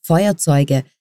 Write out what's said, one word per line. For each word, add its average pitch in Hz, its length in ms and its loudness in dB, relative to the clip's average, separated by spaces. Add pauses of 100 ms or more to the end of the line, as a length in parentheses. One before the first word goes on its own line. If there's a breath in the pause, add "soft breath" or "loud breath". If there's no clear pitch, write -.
Feuerzeuge, 147 840 0 (160)